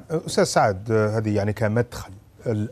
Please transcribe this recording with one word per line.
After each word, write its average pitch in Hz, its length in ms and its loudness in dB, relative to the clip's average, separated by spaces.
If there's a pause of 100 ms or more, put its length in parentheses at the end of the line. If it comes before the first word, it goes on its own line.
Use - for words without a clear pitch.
(120)
أستاذ 170 320 0
سعد، 113 480 2
آه، 107 260 2
هذه، 107 180 0
يعني، 101 180 0
كمدخل 110 580 -2 (360)
ال-، 107 240 -2